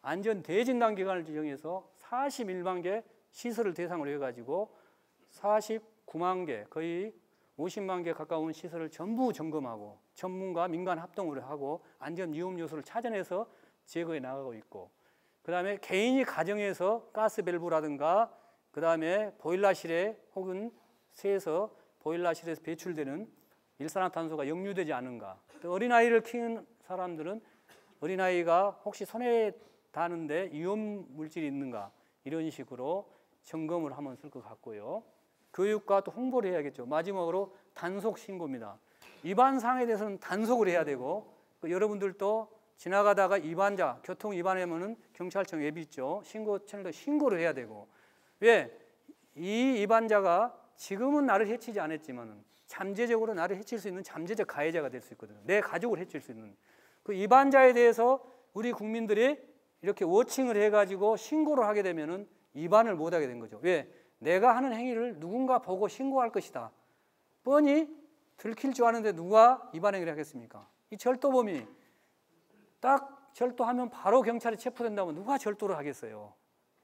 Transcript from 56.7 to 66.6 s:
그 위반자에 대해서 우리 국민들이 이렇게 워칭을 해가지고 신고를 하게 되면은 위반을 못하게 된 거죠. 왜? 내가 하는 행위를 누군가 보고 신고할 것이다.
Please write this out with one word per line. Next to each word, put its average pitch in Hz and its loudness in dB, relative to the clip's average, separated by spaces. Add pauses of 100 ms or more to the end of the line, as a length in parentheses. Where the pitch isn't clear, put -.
그 208 -6
위반자에 254 8
대해서 240 6 (300)
우리 226 -4
국민들이 220 2 (380)
이렇게 196 -2
워칭을 233 2
해가지고 208 4
신고를 302 2
하게 208 2
되면은 175 -4 (260)
위반을 202 4
못하게 160 0
된 120 -8
거죠. 107 -14
왜? 165 0 (260)
내가 190 6
하는 262 0
행위를 233 -4
누군가 240 0
보고 190 0
신고할 262 0
것이다. 131 -6 (720)